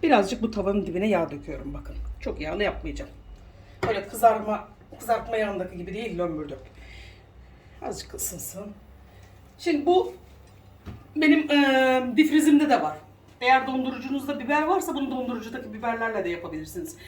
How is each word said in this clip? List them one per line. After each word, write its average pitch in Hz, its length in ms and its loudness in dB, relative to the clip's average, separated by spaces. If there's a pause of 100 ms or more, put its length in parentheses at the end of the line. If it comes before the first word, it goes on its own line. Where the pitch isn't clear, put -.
birazcık 240 400 4
bu 220 80 0
tavanın 202 360 -2
dibine 180 220 0
yağ 170 220 2
döküyorum 143 440 -10
bakın. - 220 -12 (240)
Çok - 200 -8
yağlı 165 220 -4
yapmayacağım. 160 480 -6 (760)
Böyle 196 200 -2
kızarma, 214 600 2 (300)
kızartma 226 380 -2
yağındaki 190 400 -4
gibi 180 180 -10
değil 208 240 -6
lömbürdüm. 156 400 -6 (1200)
Azıcık - 320 -10
ısınsın. 196 580 -10 (840)
Şimdi 302 280 -2
bu 370 280 4 (1000)
benim, 311 340 6
e, 262 680 4
difrizimde 294 540 6
de 240 120 4
var. 151 140 -4 (480)
Eğer 262 220 6
dondurucunuzda 262 720 -4
biber 294 220 0
varsa 339 320 0
bunu 269 160 -4
dondurucudaki 233 600 -6
biberlerle 226 520 -2
de 175 40 -4
yapabilirsiniz. 165 680 -8 (100)